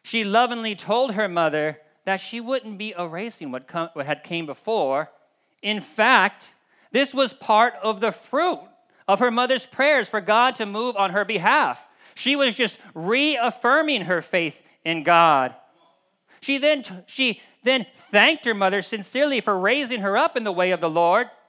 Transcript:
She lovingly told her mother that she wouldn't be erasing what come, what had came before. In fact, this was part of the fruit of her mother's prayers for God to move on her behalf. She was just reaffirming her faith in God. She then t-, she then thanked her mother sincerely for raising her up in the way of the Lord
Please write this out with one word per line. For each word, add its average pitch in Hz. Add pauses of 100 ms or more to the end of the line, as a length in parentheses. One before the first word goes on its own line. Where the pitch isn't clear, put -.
She 220
lovingly 226
told 220
her 208
mother 156 (260)
that 190
she -
wouldn't 226
be 208
erasing 175
what 127
come, 131
what 143
had 143
came 165
before. 151 (500)
In 208
fact, 214 (360)
this 269
was 262
part 233
of 214
the 214
fruit - (460)
of 196
her 247
mother's 247
prayers 269
for 208
God 220
to 226
move 220
on 196
her 196
behalf. 196 (280)
She 269
was 262
just 240 (160)
reaffirming 247
her 170
faith 165 (300)
in 165
God. 151 (840)
She 277
then 285
t-, 185 (100)
she 254 (220)
then 254 (260)
thanked 254
her 233
mother 196
sincerely 247
for 196
raising 240
her 202
up 320
in 233
the 208
way 180
of 170
the 165
Lord 175 (200)